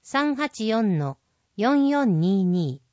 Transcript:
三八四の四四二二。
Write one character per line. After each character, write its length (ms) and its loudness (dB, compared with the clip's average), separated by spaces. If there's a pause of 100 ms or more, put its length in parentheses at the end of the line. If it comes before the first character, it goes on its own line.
三 320 -2
八 320 -4
四 320 2
の 200 -4 (380)
四 320 2
四 160 0 (160)
二 240 2
二。 380 -2 (100)